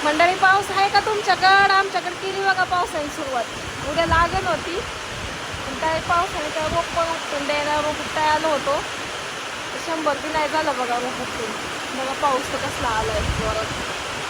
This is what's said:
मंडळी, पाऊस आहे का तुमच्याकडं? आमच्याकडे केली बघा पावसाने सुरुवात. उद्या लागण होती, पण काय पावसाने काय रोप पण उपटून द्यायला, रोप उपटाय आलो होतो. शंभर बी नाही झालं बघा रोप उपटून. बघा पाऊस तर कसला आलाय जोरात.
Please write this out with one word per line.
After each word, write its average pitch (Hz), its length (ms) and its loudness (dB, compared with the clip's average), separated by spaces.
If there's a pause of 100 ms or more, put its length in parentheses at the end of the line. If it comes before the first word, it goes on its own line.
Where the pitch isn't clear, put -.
मंडळी, 330 300 4
पाऊस 392 360 4
आहे 392 180 2
का 415 120 4
तुमच्याकडं? 392 720 6
आमच्याकडे 370 400 0
केली 381 260 -4
बघा 381 240 2
पावसाने 359 440 0
सुरुवात. 262 360 -2 (460)
उद्या 330 160 2
लागण 339 400 4
होती, 339 340 -2 (880)
पण - 120 -6
काय 320 220 0
पावसाने 339 500 0
काय 311 180 -2
रोप 330 160 0 (120)
पण 330 120 2
उपटून 302 380 -4
द्यायला, 294 300 0
रोप 302 240 0
उपटाय 311 280 0
आलो 311 200 4
होतो. 285 340 2 (1040)
शंभर 311 300 0
बी 302 120 -6
नाही 311 200 0
झालं 302 240 0
बघा 247 240 -2
रोप 247 240 -4
उपटून. 240 300 -6 (480)
बघा 269 140 -4
पाऊस 277 400 0
तर 269 40 -2
कसला 269 320 -2
आलाय 214 320 0
जोरात. 220 440 0 (640)